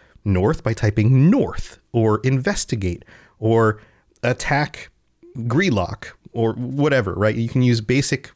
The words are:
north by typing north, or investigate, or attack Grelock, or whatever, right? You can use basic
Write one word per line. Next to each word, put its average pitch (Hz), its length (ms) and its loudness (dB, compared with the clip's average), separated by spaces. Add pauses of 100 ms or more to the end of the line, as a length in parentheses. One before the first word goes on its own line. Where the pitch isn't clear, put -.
(260)
north 101 360 0
by 110 120 -2
typing 117 560 4
north, - 480 -2 (140)
or 110 280 2
investigate, 131 840 -2 (340)
or 110 420 2 (420)
attack - 680 -4 (460)
Grelock, 117 720 -2 (240)
or - 220 -2
whatever, 131 600 -2
right? 107 200 0
You 117 140 -4
can 127 140 0
use 120 180 2
basic - 560 -2